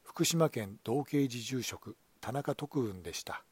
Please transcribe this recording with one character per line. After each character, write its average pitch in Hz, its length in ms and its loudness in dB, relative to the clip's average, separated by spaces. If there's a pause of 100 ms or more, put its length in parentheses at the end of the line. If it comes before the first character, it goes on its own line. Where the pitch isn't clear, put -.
福 - 240 0
島 165 240 6
県 104 340 -4
道 131 200 2
慶 143 220 4
寺 120 140 -4
住 117 220 -4
職、 - 340 -8 (240)
田 113 120 -6
中 139 220 0
徳 143 320 -2
雲 92 160 -6
で 85 120 -8
し - 100 -8
た。 - 280 -8